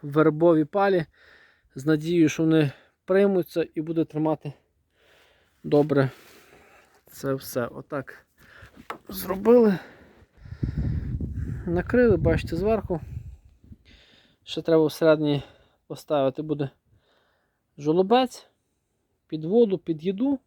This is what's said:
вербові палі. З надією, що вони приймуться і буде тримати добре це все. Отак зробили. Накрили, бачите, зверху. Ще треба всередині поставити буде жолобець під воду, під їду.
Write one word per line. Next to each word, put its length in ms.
вербові 640
палі. 400
З 100
надією, 440
що 140
вони 280
приймуться 680
і 60
буде 240
тримати 480
добре 460
це 280
все. 340
Отак 580
зробили. 680
Накрили, 520
бачите, 380
зверху. 460
Ще 180
треба 240
всередині 580
поставити 540
буде 280
жолобець 680
під 180
воду, 320
під 260
їду. 440